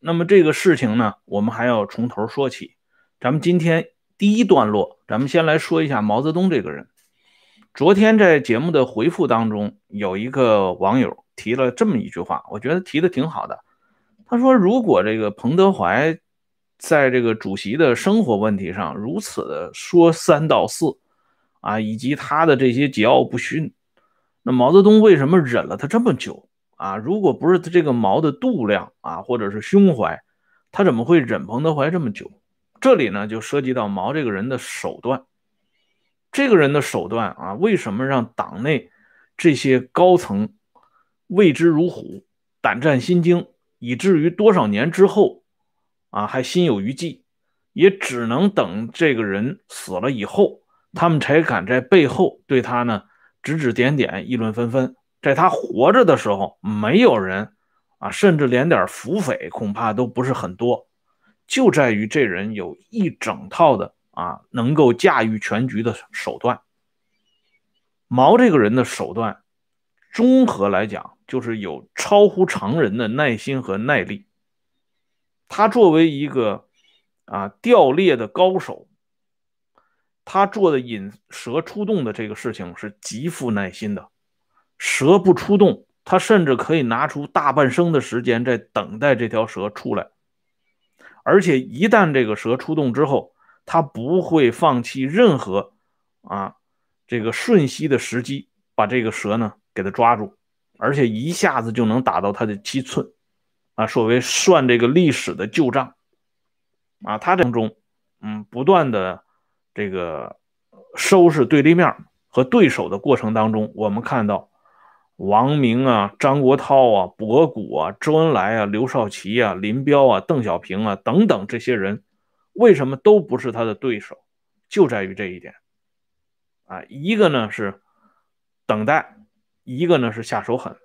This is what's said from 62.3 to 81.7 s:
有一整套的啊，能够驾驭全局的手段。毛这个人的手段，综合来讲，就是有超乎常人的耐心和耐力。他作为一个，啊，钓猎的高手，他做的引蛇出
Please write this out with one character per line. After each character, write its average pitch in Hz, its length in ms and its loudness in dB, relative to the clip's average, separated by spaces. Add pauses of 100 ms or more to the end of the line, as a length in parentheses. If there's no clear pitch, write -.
有 87 220 -10 (140)
一 202 180 -2
整 104 400 -10
套 147 280 2
的 92 180 -8 (160)
啊， 85 300 -10 (100)
能 127 240 -2
够 139 180 6
驾 131 300 2
驭 110 160 -2
全 113 300 -4
局 110 160 -6
的 113 100 -2 (160)
手 - 280 -10
段。 - 240 -4 (1500)
毛 135 280 6
这 247 140 6
个 156 80 4
人 110 160 2
的 127 100 2
手 - 300 -10
段， 110 280 -8 (720)
综 254 340 4
合 98 220 -2
来 101 180 0
讲， - 300 -14 (100)
就 127 140 -4
是 113 180 -6
有 82 360 -10
超 208 340 4
乎 185 180 2
常 151 340 -4
人 107 160 0
的 117 120 -2
耐 127 280 0
心 135 240 -6
和 101 160 -6
耐 120 240 0
力。 101 260 -10 (1200)
他 208 200 2
作 208 220 6
为 160 200 4
一 143 160 -6
个， 120 420 -4 (580)
啊， 196 220 -8 (120)
钓 214 300 4
猎 160 260 2
的 113 120 -6
高 185 300 0
手， - 300 -14 (1400)
他 196 220 0
做 196 260 2
的 135 80 0
引 107 320 -10 (160)
蛇 123 320 -8
出 - 240 -8